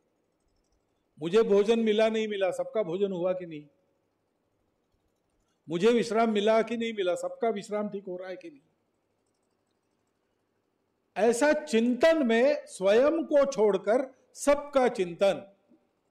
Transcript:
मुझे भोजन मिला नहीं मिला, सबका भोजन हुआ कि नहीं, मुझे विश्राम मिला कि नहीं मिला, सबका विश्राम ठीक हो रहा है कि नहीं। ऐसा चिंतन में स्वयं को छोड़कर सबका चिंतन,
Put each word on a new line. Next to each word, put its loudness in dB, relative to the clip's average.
मुझे 2
भोजन 4
मिला 2
नहीं -4
मिला, -2
सबका -4
भोजन -4
हुआ -4
कि -8
नहीं, -16
मुझे 2
विश्राम 2
मिला 2
कि -4
नहीं -6
मिला, -2
सबका -6
विश्राम -6
ठीक -12
हो -10
रहा -14
है -12
कि -18
नहीं। -20
ऐसा 2
चिंतन 2
में 2
स्वयं 2
को 2
छोड़कर -2
सबका 0
चिंतन, -2